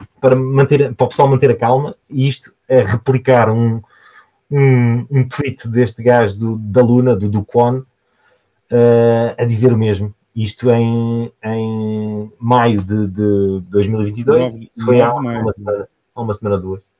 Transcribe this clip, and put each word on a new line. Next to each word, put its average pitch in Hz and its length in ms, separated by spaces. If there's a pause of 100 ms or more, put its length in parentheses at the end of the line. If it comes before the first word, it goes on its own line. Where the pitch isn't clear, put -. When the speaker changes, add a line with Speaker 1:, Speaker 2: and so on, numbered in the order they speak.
(200)
Speaker 1:
para 127 160
manter, 135 600
para 127 100
o 120 40
pessoal - 180
manter 135 240
a 117 40
calma. 131 400 (140)
E 131 180
isto - 240 (160)
é 127 140
replicar 120 680
um, 113 320 (680)
um, 123 600
um 131 180
tweet 135 380
deste 117 340
gajo 113 360
do, 113 200
da 107 240
Luna, 123 340
do, 101 140
do 101 160
Kwon, 123 380 (880)
eh, 117 680
a 120 80
dizer 117 260
o 113 60
mesmo. 107 360 (220)
Isto 110 340
em, 117 600 (120)
em 214 960
maio 120 420
de, 104 260
de 98 640
dois 101 180
mil 110 140
e 104 40
vinte 104 140
e 120 40
dois, 131 300
Speaker 2:
Nove, 113 180 (140)
Speaker 1:
foi 123 160
há 117 60
Speaker 2:
nove 127 120
de 131 60
maio. 117 160
Speaker 1:
uma 110 120
semana, 101 340 (280)
há 120 60
uma 110 120
semana 101 220
ou 92 60
duas. 95 200 (180)